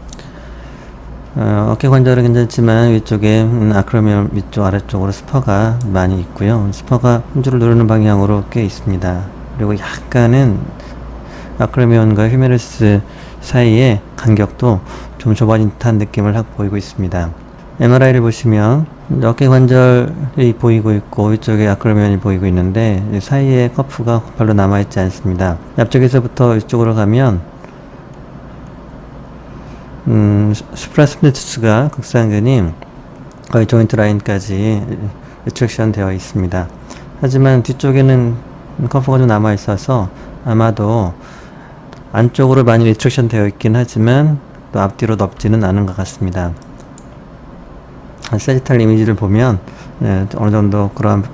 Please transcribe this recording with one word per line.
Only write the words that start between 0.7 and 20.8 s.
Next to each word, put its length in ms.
어, 360
어깨 160
관절은 360
괜찮지만 680
위쪽에, 480
음, 340
아크로미온 580
위쪽 340
아래쪽으로 460
스퍼가 760
많이 340
있고요. 520
스퍼가 500
홈줄을 240
누르는 280
방향으로 640
꽤 140
있습니다. 580
그리고 220
약간은 800
아크로미온과 680
휴메루스 720
사이의 600
간격도 640
좀 160
좁아진 360
듯한 280
느낌을 380
확 200
보이고 200
있습니다. 540
엠알아이를 400
보시면 680
어깨 240
관절이 1120
보이고 340